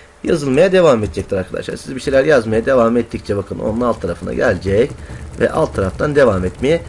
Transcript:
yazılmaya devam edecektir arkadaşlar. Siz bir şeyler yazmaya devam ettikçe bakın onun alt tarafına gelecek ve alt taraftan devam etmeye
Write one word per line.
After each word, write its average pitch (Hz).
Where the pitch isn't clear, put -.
yazılmaya 156
devam 151
edecektir 98
arkadaşlar. -
Siz -
bir 127
şeyler 135
yazmaya 113
devam 120
ettikçe 113
bakın 98
onun 110
alt 120
tarafına 92
gelecek 107
ve 120
alt -
taraftan 110
devam 107
etmeye 139